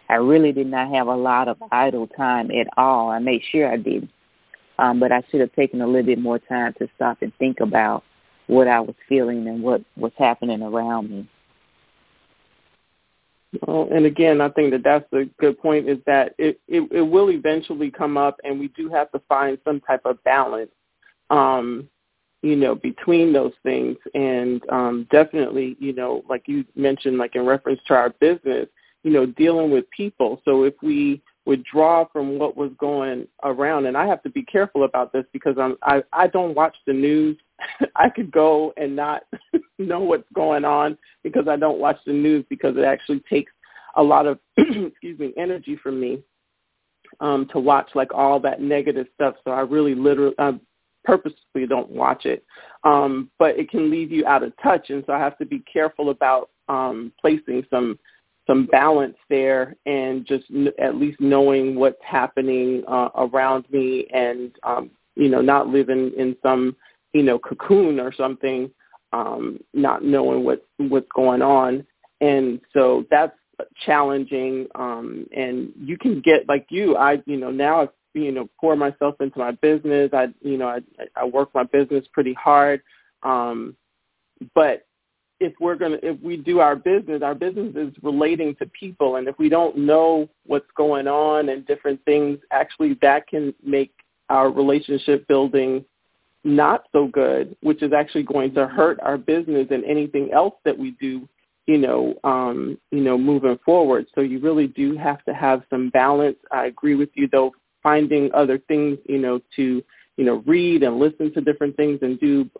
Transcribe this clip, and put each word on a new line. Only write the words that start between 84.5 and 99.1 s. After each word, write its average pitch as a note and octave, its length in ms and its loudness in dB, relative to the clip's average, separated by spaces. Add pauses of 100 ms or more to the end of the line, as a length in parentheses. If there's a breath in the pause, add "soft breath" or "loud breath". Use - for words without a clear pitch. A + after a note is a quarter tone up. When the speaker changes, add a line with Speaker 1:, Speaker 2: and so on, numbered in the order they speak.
Speaker 2:
but D3+ 320 2 (540)
if E3 200 -4
we're E3+ 160 -2
gonna, D#3 260 -4
if D#3 200 -6
we E3+ 160 -8
do E3 220 0
our D3+ 160 4
business, F#3 460 -2
our C#3+ 140 -4
business F#3+ 400 -6
is D3+ 260 -8
relating D3+ 540 -2
to C#3 120 -10
people. D3 500 -4
And C3 100 -6
if C#3 100 -8
we D#3 120 2
don't D#3+ 280 2
know D#3 520 2 (160)
what's C#3+ 300 -4
going C#3+ 320 0
on D3+ 420 0
and C3+ 160 -6
different C#3+ 400 -4
things, D3 340 2 (120)
actually C#3 500 0
that C#3+ 260 4
can D3 260 -4 (100)
make C#3 300 -2 (360)
our C3+ 200 4
relationship C#3 800 0
building C3+ 560 0 (640)
not D3 460 2
so C#3+ 160 2
good, C3+ 540 -2
which D3+ 200 0
is D3 120 0
actually D3+ 300 0
going C3+ 300 -4
to C3+ 140 0
hurt D3 340 0
our C#3 160 -2